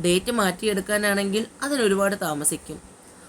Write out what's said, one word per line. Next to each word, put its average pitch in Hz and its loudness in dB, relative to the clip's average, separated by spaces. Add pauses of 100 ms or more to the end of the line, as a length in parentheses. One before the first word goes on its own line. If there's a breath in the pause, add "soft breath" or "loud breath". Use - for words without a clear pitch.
ഡേറ്റ് 180 2
മാറ്റിയെടുക്കാനാണെങ്കിൽ 202 0 (160)
അതിനൊരുപാട് 202 2
താമസിക്കും. 156 -4 (500 loud breath)